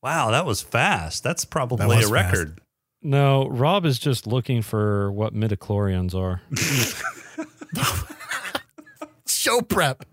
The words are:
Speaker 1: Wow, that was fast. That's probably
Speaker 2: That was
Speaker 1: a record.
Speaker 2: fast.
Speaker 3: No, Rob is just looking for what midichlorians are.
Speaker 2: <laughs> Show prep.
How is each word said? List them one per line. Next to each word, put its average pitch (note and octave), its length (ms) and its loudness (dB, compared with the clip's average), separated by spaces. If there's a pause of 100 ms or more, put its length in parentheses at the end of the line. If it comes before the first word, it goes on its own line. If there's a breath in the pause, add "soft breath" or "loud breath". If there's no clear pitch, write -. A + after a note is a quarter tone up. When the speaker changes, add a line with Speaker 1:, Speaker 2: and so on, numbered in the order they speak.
Speaker 1:
Wow, C3+ 280 2
that D3 140 2
was A#2 160 -2
fast. A#2 640 0
That's - 220 -4
probably B2 320 -4
Speaker 2:
That G2+ 100 0
was A2 220 6
Speaker 1:
a - 20 2
record. F2+ 460 2
Speaker 2:
fast. - 100 -20 (360)
Speaker 3:
No, C#3 440 4
Rob D#3 380 2
is C3+ 140 2
just C3 280 -2
looking A#2+ 340 0
for G#2 520 0
what G#2+ 200 -2
midichlorians G2+ 800 -2
are. F#2 280 -2 (120)
Speaker 2:
<laughs> - 1500 -4 (1200)
Show B3 340 0
prep. D3+ 520 0